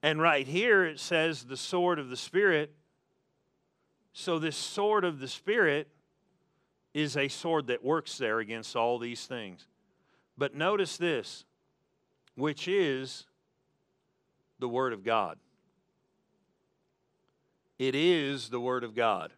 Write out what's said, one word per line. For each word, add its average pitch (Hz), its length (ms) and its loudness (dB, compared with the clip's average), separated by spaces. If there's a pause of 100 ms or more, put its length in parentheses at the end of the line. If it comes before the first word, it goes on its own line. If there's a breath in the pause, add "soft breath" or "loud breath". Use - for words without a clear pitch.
And 156 180 2
right 151 280 4
here 196 380 4
it 151 140 -6
says 160 440 0
the 127 140 -10
sword 175 420 0
of 131 100 -8
the 123 80 -8
Spirit. 165 560 2 (1400)
So 165 280 -2
this 156 180 -4
sword 208 460 0
of 165 160 -2
the 131 80 -10
Spirit 156 600 0 (1080)
is 147 200 -2
a 139 120 2
sword 156 400 -2
that 123 160 -2
works 151 340 0
there 113 220 0
against 110 360 -8
all 120 220 2
these 120 300 -8
things. 107 400 -12 (680)
But 135 200 -2
notice 180 420 0
this, 156 480 -4 (880)
which 147 340 -4
is 143 600 0 (1300)
the 123 120 -4
Word 123 240 0
of 98 100 -10
God. 104 340 0 (2500)
It 131 160 0
is 143 540 2
the 123 100 -2
Word 123 240 -2
of 110 120 -8
God. 101 420 2